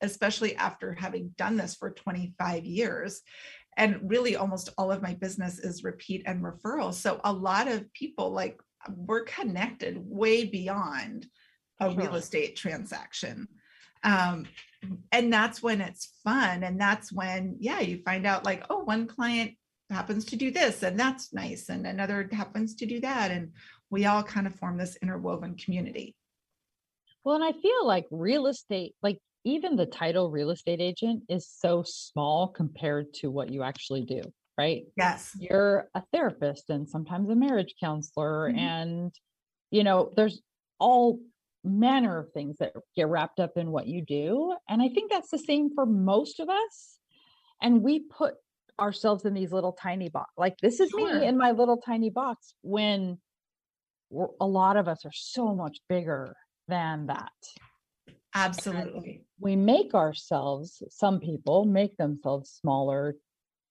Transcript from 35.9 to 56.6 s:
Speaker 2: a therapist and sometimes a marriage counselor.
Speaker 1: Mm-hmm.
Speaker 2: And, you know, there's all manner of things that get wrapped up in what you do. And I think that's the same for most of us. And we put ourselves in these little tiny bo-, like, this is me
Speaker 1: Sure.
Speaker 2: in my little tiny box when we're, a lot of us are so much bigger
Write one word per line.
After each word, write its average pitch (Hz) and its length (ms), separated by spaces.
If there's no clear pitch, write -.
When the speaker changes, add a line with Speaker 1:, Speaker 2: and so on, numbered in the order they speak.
Speaker 2:
a 185 80
therapist 160 560
and 151 200
sometimes 175 420
a 226 60
marriage 247 420
counselor. 151 720
Speaker 1:
Mm-hmm. 240 100
Speaker 2:
And, 170 560
you 208 140
know, 190 320
there's 214 260
all 240 400
manner 214 560
of - 140
things 147 260
that - 140
get 165 100
wrapped 160 320
up 170 180
in 165 140
what 131 160
you 165 160
do. 202 540
And 220 140
I 247 60
think 403 240
that's - 180
the 320 80
same 294 380
for 269 100
most 202 540
of 320 80
us. 403 500
And 240 220
we 294 160
put - 340
ourselves 208 440
in 202 100
these 190 180
little 180 280
tiny 185 280
bo-, 160 160
like, 180 220
this - 220
is 381 120
me 427 140
Speaker 1:
Sure. 302 160
Speaker 2:
in 254 160
my 247 140
little 240 240
tiny 226 340
box 247 420
when 196 580
we're, 170 200
a 190 60
lot 190 300
of 196 100
us 160 180
are 156 80
so 233 400
much 170 260
bigger 156 480